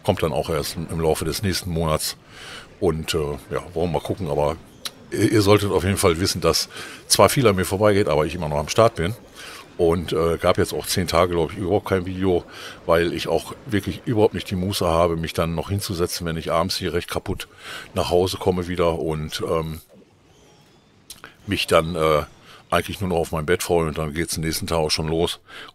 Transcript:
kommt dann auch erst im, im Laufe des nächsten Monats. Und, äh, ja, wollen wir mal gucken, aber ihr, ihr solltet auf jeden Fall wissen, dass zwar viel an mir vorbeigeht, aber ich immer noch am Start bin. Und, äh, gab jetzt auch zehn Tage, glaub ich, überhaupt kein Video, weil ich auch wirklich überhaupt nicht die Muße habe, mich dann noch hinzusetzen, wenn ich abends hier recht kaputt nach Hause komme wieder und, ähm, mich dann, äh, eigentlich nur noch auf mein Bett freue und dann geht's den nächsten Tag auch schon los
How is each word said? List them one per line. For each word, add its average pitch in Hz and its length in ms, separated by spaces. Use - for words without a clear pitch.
kommt 92 220
dann 80 80
auch 76 180
erst 73 240
im, 80 160
im 82 100
Laufe 80 240
des 78 200
nächsten 90 260
Monats. 80 460
Und, 80 340
äh, 87 40
ja, 65 100
wollen 82 200
wir 76 80
mal - 0
gucken, 95 280
aber 73 280
ihr, 107 180
ihr 110 120
solltet 101 280
auf 87 140
jeden 95 120
Fall 87 220
wissen, 90 220
dass 82 280
zwar - 220
viel 135 180
an 101 80
mir 92 100
vorbeigeht, 101 440
aber 76 180
ich 78 80
immer 80 140
noch 73 100
am 76 100
Start - 280
bin. 82 180
Und, 85 360
äh, 85 240
gab 87 220
jetzt 90 160
auch 73 100
zehn 90 220
Tage, 87 260
glaub 82 200
ich, 101 40
überhaupt 95 320
kein 95 160
Video, 92 400
weil 85 300
ich - 140
auch 78 260
wirklich 98 400
überhaupt 107 300
nicht 90 160
die 107 40
Muße 92 320
habe, 82 300
mich 82 160
dann 85 220
noch 80 160
hinzusetzen, 90 560
wenn 82 100
ich 78 160
abends 87 240
hier 87 160
recht 87 160
kaputt - 400
nach 82 160
Hause 92 260
komme 90 320
wieder 85 300
und, 78 420
ähm, 80 400
mich 98 200
dann, 82 280
äh, 78 300
eigentlich 85 320
nur 95 80
noch 87 80
auf 85 160
mein 78 140
Bett 90 160
freue 82 260
und 73 80
dann 78 160
geht's 80 220
den 80 100
nächsten 80 220
Tag 82 100
auch 78 140
schon 78 180
los 82 320